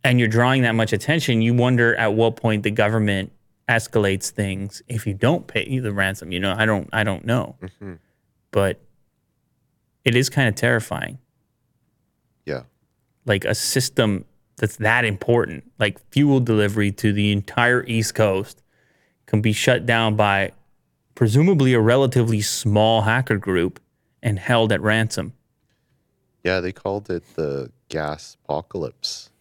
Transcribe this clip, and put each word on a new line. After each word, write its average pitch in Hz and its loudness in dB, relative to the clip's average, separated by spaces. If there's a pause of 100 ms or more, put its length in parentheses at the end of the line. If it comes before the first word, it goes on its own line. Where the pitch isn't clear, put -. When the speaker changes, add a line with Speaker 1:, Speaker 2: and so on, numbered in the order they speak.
Speaker 1:
and 123 0
you're 117 2
drawing 123 2
that 117 0
much 113 0
attention, 127 -2
you 117 0
wonder 120 2
at 107 0
what 113 0
point 107 -2
the 104 -2
government 104 0 (380)
escalates 104 0
things 98 -6
if 110 -6
you 101 -4
don't 131 0
pay 131 -4
the 110 -4
ransom. 95 -2
You 90 -4
know, 95 0
I 110 2
don't, 104 0
I 107 -2
don't 98 -4
know. - -2
Speaker 2:
Mm-hmm. 92 -14 (580)
Speaker 1:
But 98 0 (1200)
it 120 0
is 131 0
kinda 127 2
terrifying. 117 -4 (1300)
Speaker 2:
Yeah. 65 -8 (600)
Speaker 1:
Like, 101 0
a 104 0
system 110 -2 (320)
that's - -4
that 117 2
important, 104 -2
like, 104 -2 (140)
fuel 143 4
delivery 104 2
to 104 0
the 104 2
entire 120 0
East 113 -2
Coast, 101 0 (640)
can - 0
be 110 2
shut 123 2
down 113 2
by 98 2 (640)
presumably 135 4
a 117 4
relatively 117 2
small 107 2
hacker 113 0
group 92 -2 (420)
and 107 -2
held 113 2
at 78 -2
ransom. 107 -2 (1120)
Speaker 2:
Yeah, 92 0
they 90 -6
called 101 -6
it 87 -6 (120)
the 69 -4 (160)
gas 78 -8
apocalypse. - -8 (120)